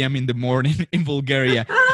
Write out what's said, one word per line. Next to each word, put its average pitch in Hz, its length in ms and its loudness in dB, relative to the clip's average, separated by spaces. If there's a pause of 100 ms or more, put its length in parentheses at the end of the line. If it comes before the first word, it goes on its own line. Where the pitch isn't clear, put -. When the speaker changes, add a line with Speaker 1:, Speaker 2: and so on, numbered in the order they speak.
Speaker 1:
A 135 40 0
M 135 100 -2
in 131 120 -4
the 123 80 0
morning 127 540 0
<laughs> - 40 -20
in 180 120 0
Bulgaria. 135 640 0
Speaker 2:
<laughs> - 60 -2 (180)